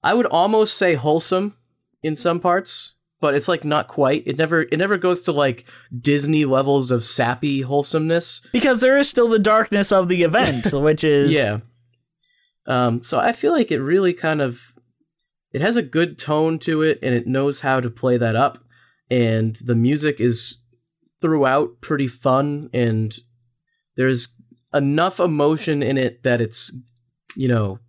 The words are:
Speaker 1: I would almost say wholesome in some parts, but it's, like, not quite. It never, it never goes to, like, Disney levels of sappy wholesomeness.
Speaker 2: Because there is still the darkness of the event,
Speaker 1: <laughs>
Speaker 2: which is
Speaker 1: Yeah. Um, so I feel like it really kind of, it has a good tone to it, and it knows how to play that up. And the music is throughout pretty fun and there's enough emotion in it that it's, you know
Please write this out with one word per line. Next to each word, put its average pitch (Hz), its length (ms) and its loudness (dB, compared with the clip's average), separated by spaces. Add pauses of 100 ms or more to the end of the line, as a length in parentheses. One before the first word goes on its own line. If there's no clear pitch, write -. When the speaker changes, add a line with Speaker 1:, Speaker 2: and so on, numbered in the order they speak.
Speaker 1:
I 180 100 0
would 240 140 2
almost 214 500 2
say 180 180 2
wholesome 165 640 -2 (460)
in 156 120 -4
some 170 240 -2
parts, 180 560 -2 (240)
but 147 160 0
it's, 143 140 0
like, 170 160 -2
not 151 240 -2
quite. 143 380 -2
It 143 100 -4
never, 160 260 0
it 160 160 -2
never 196 200 0
goes 180 240 0
to, 175 100 -2
like, 139 320 -2 (340)
Disney 147 460 2
levels 135 460 2
of 117 120 2
sappy 131 600 -2
wholesomeness. 156 800 -2 (100)
Speaker 2:
Because 247 300 2
there 262 160 4
is 285 100 2
still 233 200 2
the 226 100 4
darkness 214 520 2
of 185 180 4
the 175 140 2
event, 160 440 0
Speaker 1:
<laughs> 165 80 0
Speaker 2:
which 151 280 0
is 143 300 4
Speaker 1:
Yeah. 113 280 0 (1040)
Um, 123 380 0
so 147 140 -2
I 226 140 2
feel - 200 0
like 294 180 0
it 147 100 -2
really 175 320 2
kind 156 300 -2
of, 123 180 -4 (960)
it 139 80 -2
has 233 160 2
a 214 40 0
good 160 360 -2
tone 156 400 0
to 156 240 -2
it, 156 200 0
and 127 120 0
it 120 120 -2
knows 139 340 -2
how 131 200 0
to 123 80 -4
play 123 300 0
that 113 180 0
up. 135 260 0 (480)
And 113 540 0
the 120 100 0
music 143 460 0
is 117 380 -2 (640)
throughout 147 580 0
pretty 139 260 -2
fun 139 680 -2
and 110 440 -2 (760)
there's 127 320 0 (460)
enough 147 460 0
emotion 151 640 0
in 135 140 -2
it 131 260 -4
that 120 180 0
it's, - 320 -4 (640)
you 131 140 -2
know 104 300 0 (100)